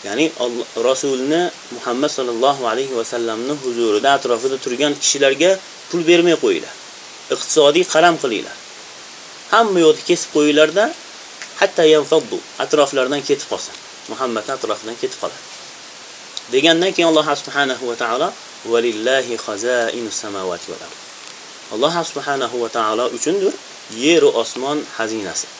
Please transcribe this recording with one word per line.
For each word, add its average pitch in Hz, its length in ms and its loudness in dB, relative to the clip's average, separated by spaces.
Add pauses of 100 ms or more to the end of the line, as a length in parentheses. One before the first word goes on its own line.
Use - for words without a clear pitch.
Ya'ni 127 360 0
Alloh, 120 260 -2 (120)
Rasulni, 135 720 2 (200)
Muhammad 123 400 -2
sallallohu 131 500 0 (100)
alayhi 135 240 -2
va 113 80 0
sallamni 117 500 -2 (100)
huzurida, 117 500 2
atrofida 131 440 0
turgan 135 380 0
kishilarga 143 640 2 (300)
pul 175 140 -2
bermay 170 400 6
qo'yinglar. 92 300 2 (560)
Iqtisodiy 147 540 4 (100)
qaram 165 240 6
qilinglar. 110 380 -4 (960)
Hamma 208 280 4
yo'lni 156 280 6
kesib 175 260 2
qo'yinglar-da, 156 600 4 (680)
hatta 196 260 2
yanfaddu, 151 520 4 (220)
atroflardan 139 640 2
ketib 139 300 -2
qolsin. - 240 -8 (320)
Muhammad 113 420 -4
atrofidan 113 520 -4
ketib 127 200 -6
qoladi. - 220 -8 (1080)
Degandan 165 420 4
keyin 170 180 2
Alloh 151 240 4
subhanahu 135 540 -2
va 117 60 -4
taolo, 123 320 0 (400)
"Walillahi 117 680 0
khaza'inu 113 760 -2
samawati 92 600 -6
wal - 160 -10
ard." - 100 -16 (760)
Alloh 143 220 2 (160)
subhanahu 135 520 -4
va 110 60 -2
taolo 113 360 0 (120)
uchundir 185 360 0 (420)
yer 151 280 6
va 139 80 6 (100)
osmon 135 360 -4 (200)
xazinasi. 110 500 -4 (120)